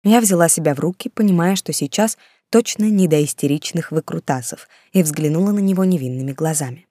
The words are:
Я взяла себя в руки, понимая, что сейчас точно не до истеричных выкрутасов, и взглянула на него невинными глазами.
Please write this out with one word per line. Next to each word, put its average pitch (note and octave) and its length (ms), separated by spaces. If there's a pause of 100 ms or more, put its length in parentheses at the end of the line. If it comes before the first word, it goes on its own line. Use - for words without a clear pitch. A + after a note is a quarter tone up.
Я A3 160
взяла F3 300
себя D#3 240
в C3+ 60
руки, F3+ 280
понимая, F#3+ 480
что - 160
сейчас G3+ 460 (320)
точно A3 400
не F#3+ 180
до D3+ 160
истеричных D3+ 640
выкрутасов, - 760 (240)
и F#3+ 100
взглянула D#3 500
на G#3 80
него F#3+ 240
невинными C3+ 480
глазами. D#3 580